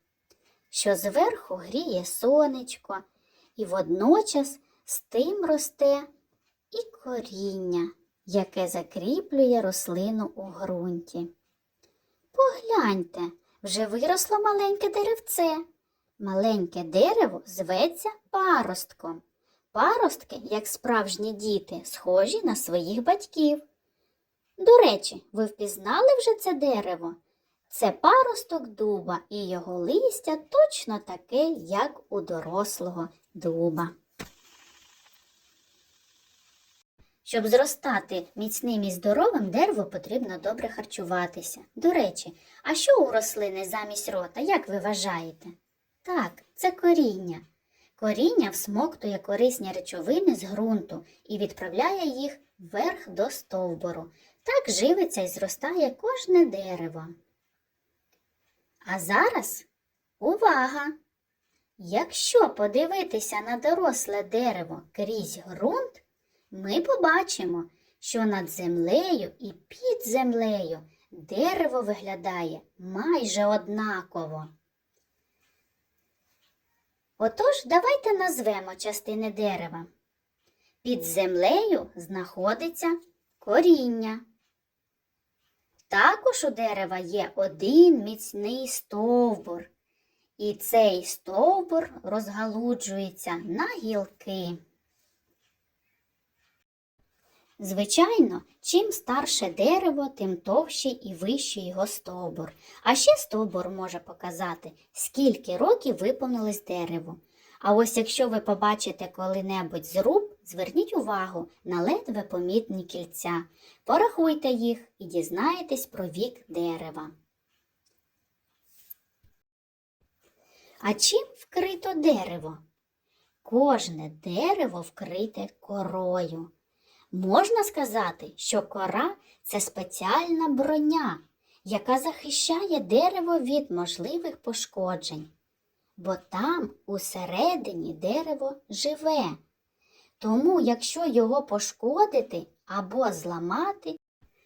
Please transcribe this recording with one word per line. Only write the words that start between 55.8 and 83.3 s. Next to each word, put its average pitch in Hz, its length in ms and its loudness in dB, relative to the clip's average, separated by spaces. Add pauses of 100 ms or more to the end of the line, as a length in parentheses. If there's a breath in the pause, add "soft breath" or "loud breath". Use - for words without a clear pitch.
кожне 370 560 4
дерево. 170 600 -6 (1800)
А 185 120 -2
зараз 220 680 0 (520)
увага! 294 720 2 (840)
Якщо 277 720 2
подивитися 226 920 -2
на 233 160 -6
доросле 247 640 0
дерево 185 600 -2 (100)
крізь 208 460 -6
ґрунт, 254 640 -4 (480)
ми 196 300 -4
побачимо, 349 840 0 (360 soft breath)
що 226 240 -4
над 196 240 -2
землею 185 880 0
і 202 140 -14
під - 540 -6
землею 220 720 0 (300 soft breath)
дерево 247 720 0
виглядає 185 760 -6 (180)
майже 208 680 -2
однаково. 185 1040 -4 (2750)
Отож, 415 480 2
давайте 440 460 4
назвемо 220 600 0
частини 214 560 -6
дерева. 175 560 -4 (960)
Під 247 220 -2
землею 196 920 2
знаходиться 202 1040 -4 (400)